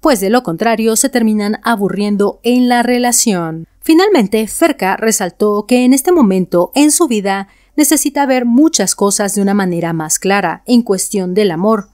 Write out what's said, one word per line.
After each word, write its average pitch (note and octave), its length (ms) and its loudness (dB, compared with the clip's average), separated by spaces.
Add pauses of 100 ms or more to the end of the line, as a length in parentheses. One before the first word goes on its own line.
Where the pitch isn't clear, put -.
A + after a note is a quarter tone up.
pues B3+ 180 2
de F#3+ 100 -2
lo B3 140 -2
contrario A3 540 -2
se C4+ 100 -2
terminan G#3+ 560 -2
aburriendo G3+ 800 -2
en B3 240 2
la A#3+ 160 0
relación. A3 840 -2 (120)
Finalmente, D#4 680 2
Ferca - 500 -2
resaltó G#3 680 -2
que B3 200 2
en B3+ 80 6
este C#4 180 0
momento F#3+ 640 2
en D4 160 4
su E4 160 0
vida G3 400 -2 (300)
necesita D4 480 0
ver B3+ 200 0
muchas A#3+ 500 2
cosas G3+ 380 -2
de G3+ 80 -2
una G3 120 0
manera E3+ 400 -2
más D#3 260 -4
clara F#3+ 460 -2
en A#3+ 160 2
cuestión F#3+ 520 -4
del G3+ 180 0
amor G3+ 420 -2